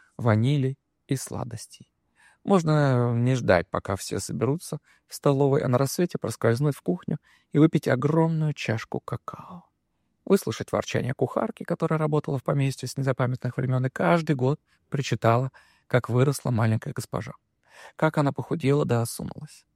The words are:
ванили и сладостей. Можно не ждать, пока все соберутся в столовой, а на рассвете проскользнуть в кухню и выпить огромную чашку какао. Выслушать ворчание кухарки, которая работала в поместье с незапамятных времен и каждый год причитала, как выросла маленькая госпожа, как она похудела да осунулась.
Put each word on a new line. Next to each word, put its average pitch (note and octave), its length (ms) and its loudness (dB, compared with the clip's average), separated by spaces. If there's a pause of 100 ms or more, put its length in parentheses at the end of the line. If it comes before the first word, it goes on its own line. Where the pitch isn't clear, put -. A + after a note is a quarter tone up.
(160)
ванили C3 640 2 (300)
и C3+ 80 0
сладостей. - 720 -10 (540)
Можно D3 720 2
не A#2+ 200 2
ждать, F#2+ 340 2
пока - 280 -4
все - 240 -6
соберутся A#2 580 -4 (300)
в - 80 -20
столовой, C#3 460 2
а C3+ 60 -2
на B2 100 2
рассвете D#3 400 -2
проскользнуть A#2 580 0
в - 60 -20
кухню - 360 -4 (320)
и D#3 80 0
выпить D#3 300 4
огромную D#3 680 2
чашку - 460 -4
какао. - 640 -12 (600)
Выслушать - 460 0
ворчание A#2+ 440 -2
кухарки, - 500 -4
которая D#3+ 340 -2
работала D3+ 400 -2
в - 60 -10
поместье C3+ 440 -2
с - 80 -10
незапамятных B2+ 600 -2
времен B2+ 300 0
и C3 40 -2
каждый E3 460 2
год C3 240 0 (280)
причитала, B2+ 640 0 (380)
как - 200 0
выросла C3 420 2
маленькая A2+ 420 0
госпожа, - 400 -6 (640)
как D#3 220 2
она C#3+ 140 2
похудела C#3+ 520 0
да A#2 180 2
осунулась. - 720 -10